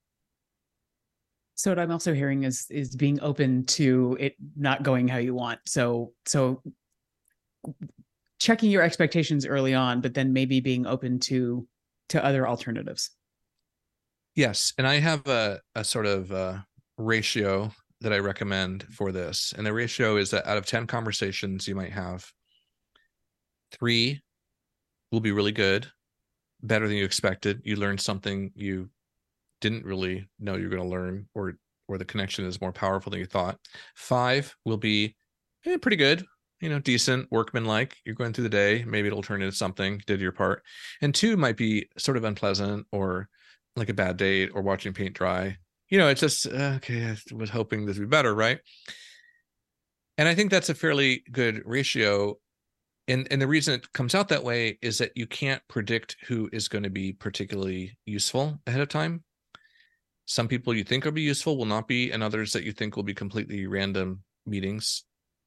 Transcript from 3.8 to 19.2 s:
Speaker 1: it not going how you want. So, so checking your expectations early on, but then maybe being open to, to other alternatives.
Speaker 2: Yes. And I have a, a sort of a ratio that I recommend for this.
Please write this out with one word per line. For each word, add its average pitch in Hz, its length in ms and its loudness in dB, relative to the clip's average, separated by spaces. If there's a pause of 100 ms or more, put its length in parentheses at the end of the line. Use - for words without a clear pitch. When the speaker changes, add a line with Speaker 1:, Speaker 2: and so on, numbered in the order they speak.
Speaker 1:
it 139 160 -2 (220)
not 139 260 2
going 127 240 4
how 127 120 0
you 123 140 -2
want. 120 320 -4
So, 120 460 0 (140)
so 131 360 2 (1800)
checking 226 320 4
your 196 140 6
expectations 156 640 2
early 135 280 2
on, 127 280 2
but 127 120 -2
then 131 200 2
maybe 131 260 4
being 127 260 0
open 127 320 -2
to, 123 480 0 (440)
to 160 140 2
other 139 220 2
alternatives. 113 640 -4 (1200)
Speaker 2:
Yes. 120 420 2
And 131 80 2
I 139 100 4
have 151 320 2
a, 110 340 2 (120)
a 110 120 -2
sort 110 200 -2
of 95 260 0
a 95 360 -4 (300)
ratio 110 760 0 (300)
that 107 100 0
I 101 60 4
recommend 98 720 -2
for 95 220 -4
this. 90 440 -4